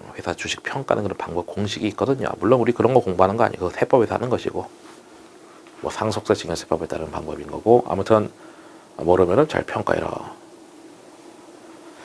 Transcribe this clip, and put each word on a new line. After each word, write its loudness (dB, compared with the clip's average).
회사 -6
주식 -8
평가하는 -2
그런 -4
방법 -6
공식이 -4
있거든요. -2
물론 4
우리 2
그런 2
거 6
공부하는 2
거 2
아니고 -2
세법에서 2
하는 -2
것이고. -6
뭐 -4
상속세 0
증여세법에 -4
따른 -8
방법인 -8
거고, 4
아무튼 2
모르면은 4
잘 -2
평가해라. -4